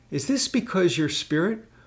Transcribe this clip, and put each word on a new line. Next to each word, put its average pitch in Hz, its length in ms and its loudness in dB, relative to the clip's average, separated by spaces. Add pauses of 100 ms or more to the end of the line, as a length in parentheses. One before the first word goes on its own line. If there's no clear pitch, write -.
(120)
Is 143 160 -4
this 269 220 0
because 185 480 2
your 156 100 2
Spirit 175 580 -2 (220)